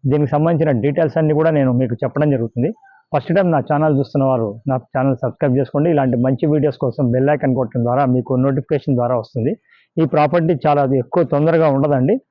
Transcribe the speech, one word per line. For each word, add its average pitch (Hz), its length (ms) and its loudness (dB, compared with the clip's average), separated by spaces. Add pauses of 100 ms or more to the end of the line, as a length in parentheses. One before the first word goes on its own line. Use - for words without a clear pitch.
దీనికి 143 300 0
సంబంధించిన 156 360 0 (140)
డీటెయిల్స్ 147 360 0
అన్నీ 156 200 2
కూడా 160 180 2
నేను 131 220 2
మీకు 120 220 -2
చెప్పడం 143 320 -2
జరుగుతుంది. 117 360 -2 (420)
ఫస్ట్ 151 240 -2
టైమ్ 185 180 2
నా 139 60 2 (100)
ఛానల్ 151 280 2
చూస్తున్న 139 320 -2
వారు 117 180 0 (220)
నా 127 80 -2 (160)
ఛానల్ 131 300 0
సబ్స్క్రైబ్ 127 360 -2
చేసుకోండి. 143 340 0
ఇలాంటి 131 320 2
మంచి 135 280 0
వీడియోస్ 147 300 0
కోసం 123 300 -2
బెల్ 135 200 2
ఐకాన్ 139 260 -2
కొట్టడం 120 280 -4
ద్వారా 131 160 2 (100)
మీకు 127 320 0
నోటిఫికేషన్ 139 540 -2
ద్వారా 120 220 0
వస్తుంది. 123 320 -4 (420)
ఈ 160 180 2
ప్రాపర్టీ 160 400 2 (120)
చాలా 143 180 2 (180)
ఎక్కువ 165 220 0 (100)
తొందరగా 160 420 2
ఉండదండి. 143 400 2 (140)